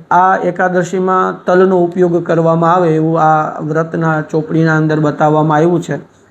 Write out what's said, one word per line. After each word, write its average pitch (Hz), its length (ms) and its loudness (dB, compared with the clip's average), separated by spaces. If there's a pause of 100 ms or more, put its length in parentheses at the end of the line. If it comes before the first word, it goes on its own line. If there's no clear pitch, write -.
(100)
આ 185 260 2
એકાદશીમાં 185 1080 -2
તલનો 185 340 2
ઉપયોગ 175 480 0
કરવામાં 165 480 2
આવે 175 200 2
એવું 160 280 0
આ 156 380 0
વ્રતના 160 600 -2
ચોપડીના 160 560 0
અંદર 156 240 0
બતાવવામાં 151 580 0
આવ્યું 165 240 2
છે. 160 140 -8 (340)